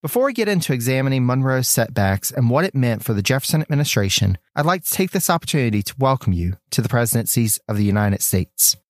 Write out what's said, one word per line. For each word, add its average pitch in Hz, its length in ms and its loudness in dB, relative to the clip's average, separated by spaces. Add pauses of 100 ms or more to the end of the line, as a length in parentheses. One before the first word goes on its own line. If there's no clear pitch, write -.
Before 240 240 0
we 277 80 0
get 220 140 0
into 180 260 0
examining 131 540 0
Monroe's 131 420 0
setbacks 98 640 0
and 110 180 2
what 143 160 2
it - 80 -4
meant 120 300 0
for 117 100 -2
the 101 80 0
Jefferson 135 400 0
administration, 101 760 0 (160)
I'd 147 100 0
like 175 180 0
to - 60 -6
take 190 220 -2
this - 180 -2
opportunity 123 540 0
to - 160 -10
welcome 131 340 2
you 87 240 -2 (140)
to - 100 0
the 110 80 -2
presidencies 117 800 0
of 107 100 -4
the 104 60 2
United 101 400 2
States. - 520 -2 (140)